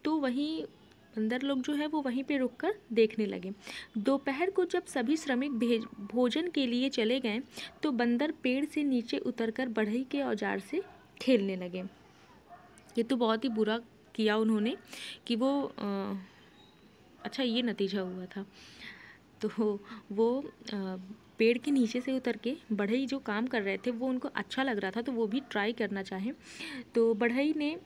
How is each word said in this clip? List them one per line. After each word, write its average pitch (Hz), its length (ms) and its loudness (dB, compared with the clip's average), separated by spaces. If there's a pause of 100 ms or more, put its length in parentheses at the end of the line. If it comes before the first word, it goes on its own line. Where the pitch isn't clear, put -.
तो 311 140 2
वहीं 294 460 0 (520)
बंदर 220 260 0
लोग 277 200 2
जो 294 120 0
है 294 140 0
वो 302 140 0
वहीं 262 220 -2
पे 277 140 0
रुक 247 180 0
कर 392 200 -2 (180)
देखने 220 320 4
लगे। 190 260 -6 (460)
दोपहर 277 520 2
को 370 160 2
जब 349 200 -2
सभी 269 320 0
श्रमिक 277 340 0
भेज-, 226 480 0
भोजन 247 500 0
के 277 180 0
लिए 247 220 2
चले 247 300 2
गए, 220 220 0 (420)
तो 311 80 2
बंदर 240 400 2
पेड़ 269 340 0
से 302 180 -2
नीचे 262 340 0
उतरकर 240 520 -2
बढ़ई 220 340 0
के 277 180 -2
औजार 202 380 0
से 311 220 -4 (400)
खेलने 196 340 4
लगे। 180 280 -6 (1120)
ये 233 60 2
तो 254 120 2
बहुत 220 280 2
ही 269 60 2
बुरा 220 300 2 (360)
किया 214 220 4
उन्होंने 220 400 2 (500)
कि 233 80 2
वो, 269 440 2
अ, 196 360 -4 (1080)
अच्छा, - 200 -4
ये 240 180 2
नतीजा 202 400 0
हुआ 185 240 -6
था। 196 200 -8 (1000)
तो 214 340 0 (320)
वो, 233 300 2 (320)
अ, 190 240 -4 (400)
पेड़ 233 200 6
के 262 140 -2
नीचे 247 300 4
से 262 100 -4
उतर 254 260 -2
के 247 180 -4 (160)
बढ़ई 214 340 2
जो 269 140 -4
काम 220 280 -2
कर 240 140 0
रहे 196 160 -2
थे, 240 140 -2
वो 233 160 -2
उनको 254 200 -2
अच्छा - 360 -2
लग 247 140 0
रहा 196 140 -2
था, 226 100 -4
तो 262 100 -4
वो 226 160 0
भी 226 120 0
ट्राई 214 340 -2
करना 196 300 -2
चाहे। 196 280 -6 (640)
तो 226 180 4
बढ़ई 247 400 2
ने 302 320 -2